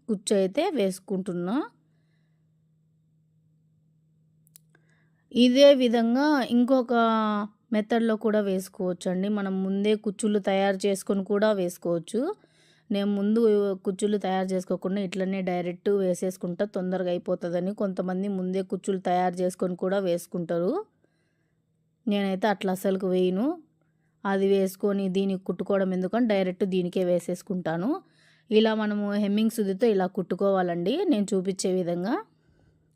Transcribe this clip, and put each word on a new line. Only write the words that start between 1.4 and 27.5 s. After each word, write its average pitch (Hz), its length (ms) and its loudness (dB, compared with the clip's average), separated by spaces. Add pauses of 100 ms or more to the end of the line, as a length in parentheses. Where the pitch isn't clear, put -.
ఇదే 254 420 8
విధంగా 240 520 2 (240)
ఇంకొక 247 440 2 (800)
మెథడ్‌లో 220 460 0
కూడా 214 240 0
వేసుకోవచ్చండి. 190 880 -2
మనం 196 320 -2
ముందే 196 340 0
కుచ్చులు 208 440 -2
తయారు 196 420 0
చేసుకొని 196 440 -2
కూడా 208 280 2
వేసుకోవచ్చు. 180 680 -2 (680)
నేను 202 220 0
ముందు 202 280 2 (400)
కుచ్చులు 208 380 -2
తయారు 190 300 -2
చేసుకోకుండా 190 540 -4
ఇట్లనే 190 400 -4
డైరెక్ట్ 180 540 -4
వేసేసుకుంటా 185 680 -2
తొందరగా 185 440 -4
అయిపోతుందని, 180 640 -2
కొంతమంది 190 560 -4
ముందే 185 340 -2
కుచ్చులు 190 360 -4
తయారు 180 360 0
చేసుకొని 180 400 -2
కూడా 190 240 -2
వేసుకుంటారు. 175 720 -2 (1300)
నేనైతే 196 420 0
అట్లా 190 260 0
అసలుకు 190 340 -2
వేయను. 185 380 2 (760)
అది 196 240 0
వేసుకొని 196 640 0
దీనికి 190 340 -2
కుట్టుకోవడం 190 500 -2
ఎందుకని 185 340 0
డైరెక్ట్ 190 380 0
దీనికే 185 380 0
వేసేసుకుంటాను. 175 840 -2 (600)